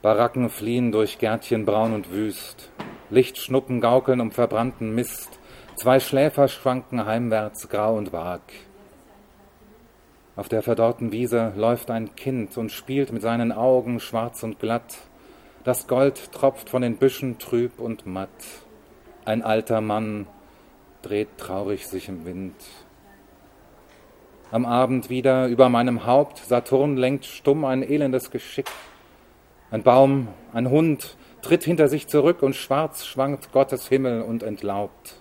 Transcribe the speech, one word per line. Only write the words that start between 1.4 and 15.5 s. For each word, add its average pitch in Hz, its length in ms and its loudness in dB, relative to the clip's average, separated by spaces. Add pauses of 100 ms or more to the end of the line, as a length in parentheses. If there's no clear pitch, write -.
braun 110 300 0
und 92 180 -8
wüst. - 600 -8 (400)
Lichtschnuppen 127 680 0
gaukeln 123 380 2
um 113 120 -2
verbrannten 113 640 -2
Mist. - 440 -6 (360)
Zwei 131 240 6
Schläfer 139 480 4
schwanken 127 580 -2
heimwärts 110 640 -2
grau 107 260 0
und 104 160 -4
vag. 87 300 -6 (1900)
Auf 101 140 -10
der 110 140 0
verdorrten 113 480 0
Wiese 113 440 -2
läuft 117 360 -2
ein 110 240 -6
Kind 127 420 -6
und 110 140 -6
spielt 135 420 -4
mit 113 80 -6
seinen 117 300 0
Augen 120 480 2
schwarz 117 420 -6
und 113 180 -8
glatt. 117 380 -4 (640)